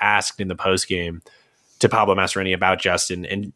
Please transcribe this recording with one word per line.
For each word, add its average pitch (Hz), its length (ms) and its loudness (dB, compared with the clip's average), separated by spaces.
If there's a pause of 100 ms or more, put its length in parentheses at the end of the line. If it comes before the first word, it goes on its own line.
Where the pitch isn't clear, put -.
asked 104 400 0
in 95 80 -4
the 87 60 -4
postgame 87 640 -2 (580)
to 113 100 0
Pablo 104 260 4
Mastroeni 95 400 0
about 92 240 2
Justin, 90 460 -2
and 101 300 -6